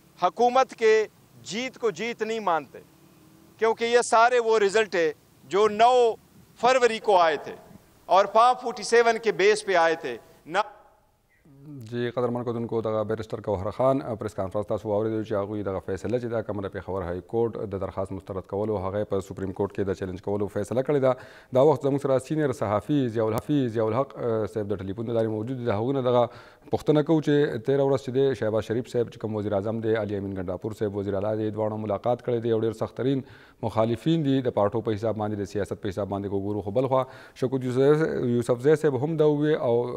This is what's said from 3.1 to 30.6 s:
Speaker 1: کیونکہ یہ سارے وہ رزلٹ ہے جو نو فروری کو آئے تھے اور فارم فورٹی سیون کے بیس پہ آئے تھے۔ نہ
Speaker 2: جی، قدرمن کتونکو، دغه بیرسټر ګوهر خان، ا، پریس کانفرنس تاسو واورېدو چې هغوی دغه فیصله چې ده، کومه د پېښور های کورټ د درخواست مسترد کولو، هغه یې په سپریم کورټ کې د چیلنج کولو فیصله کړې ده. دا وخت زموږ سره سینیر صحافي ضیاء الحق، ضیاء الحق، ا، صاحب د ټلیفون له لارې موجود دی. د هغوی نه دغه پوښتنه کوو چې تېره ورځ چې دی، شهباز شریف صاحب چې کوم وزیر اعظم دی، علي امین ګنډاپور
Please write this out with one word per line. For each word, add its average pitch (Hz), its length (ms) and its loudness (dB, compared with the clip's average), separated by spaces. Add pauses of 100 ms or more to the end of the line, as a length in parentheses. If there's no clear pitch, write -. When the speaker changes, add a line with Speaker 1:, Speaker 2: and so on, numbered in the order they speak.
Speaker 1:
کیونکہ 226 260 0
یہ 240 180 4
سارے 240 360 4
وہ 220 200 4
رزلٹ 202 360 2
ہے 160 180 2 (320)
جو 190 240 2
نو 220 240 6 (680)
فروری 240 380 4
کو 196 220 4
آئے 160 160 4
تھے - 180 -10 (500)
اور 190 280 4
فارم 240 300 6
فورٹی 226 200 -8
سیون 226 400 4
کے 214 100 0
بیس 202 340 4
پہ 190 80 2
آئے 165 200 4
تھے۔ 151 220 -6 (300)
نہ 165 120 -4 (1300)
Speaker 2:
جی، 120 240 -4
قدرمن 123 320 -2
کتونکو، 117 400 -4
دغه 110 240 0
بیرسټر 110 340 -4
ګوهر 101 320 -2
خان، 135 260 2
ا، 127 180 -6
پریس 107 180 -8
کانفرنس 101 320 -4
تاسو 110 180 -4
واورېدو 110 400 -2
چې 113 140 -4
هغوی 104 260 -6
دغه 95 180 -4
فیصله 98 320 -4
چې 117 140 -8
ده، 110 160 -2
کومه 101 160 -6
د 95 100 -8
پېښور 92 340 -6
های 90 140 -6 (120)
کورټ 110 400 -2
د 95 100 -6
درخواست 95 320 -6
مسترد 95 360 -10
کولو، 104 280 -2
هغه 95 220 -4
یې - 100 -8
په 98 160 -2
سپریم 95 320 -8
کورټ 98 160 -4
کې 98 140 -2
د 92 100 -4
چیلنج 92 260 -8
کولو 101 300 -2
فیصله 110 320 -2
کړې 147 180 2
ده. 127 60 4 (460)
دا 135 120 8
وخت 139 180 0
زموږ 135 180 -2
سره 131 200 0
سینیر 151 340 -2
صحافي 107 380 0 (180)
ضیاء 110 140 0
الحق، 123 200 -2 (260)
ضیاء 113 160 0
الحق، 135 260 -2
ا، 110 360 -2
صاحب 104 200 -4
د 95 80 -6
ټلیفون 110 280 -6
له 113 80 0
لارې 113 180 0
موجود 120 260 -6
دی. 120 80 -4
د 101 100 0
هغوی 135 180 -2
نه 127 100 -2
دغه 120 160 4 (480)
پوښتنه 151 380 2
کوو 156 160 4
چې 147 400 2
تېره 139 220 2
ورځ 135 160 2
چې 127 140 -10
دی، 139 60 4 (180)
شهباز 110 280 -2
شریف 123 240 -4
صاحب 117 180 -2
چې - 120 -12
کوم 107 160 -4
وزیر 104 180 -2
اعظم 110 260 -4
دی، 110 120 2
علي 104 240 -2
امین 98 180 -6
ګنډاپور 92 420 -6